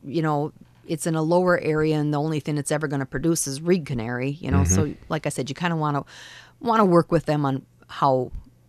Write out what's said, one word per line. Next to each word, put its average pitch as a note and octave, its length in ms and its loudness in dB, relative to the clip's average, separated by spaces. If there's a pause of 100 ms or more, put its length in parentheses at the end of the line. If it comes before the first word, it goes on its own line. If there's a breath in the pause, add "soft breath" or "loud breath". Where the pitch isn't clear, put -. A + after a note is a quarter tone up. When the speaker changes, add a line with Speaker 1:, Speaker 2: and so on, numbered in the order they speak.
Speaker 1:
you C#3+ 180 -4
know, D3+ 300 -2 (340)
it's E3 200 -6
in D#3+ 80 0
a D#3+ 80 0
lower F3 380 4
area D#3 360 0
and D3 160 0
the D3 80 0
only D#3 200 -2
thing D3 180 -4
it's C#3+ 140 -4
ever D3+ 160 -2
gonna C#3 180 -4
produce D#3 400 -2
is C#3 160 -8
reed E3+ 240 0
canary, B2 440 -4
you - 200 -6
know. F#2 140 4
So, D3+ 220 2
Speaker 2:
Mm-hmm. - 220 -10
Speaker 1:
like D#3 180 -4
I - 20 -4
said, C3+ 200 -4
you C#3 60 -6
kinda F3 220 -2
wanna, D3 280 -2 (560 loud breath)
wanna A3 240 2
work E3+ 280 4
with D#3+ 140 2
them D3 200 0
on C3+ 180 -2 (240)
how, C3 440 2 (360)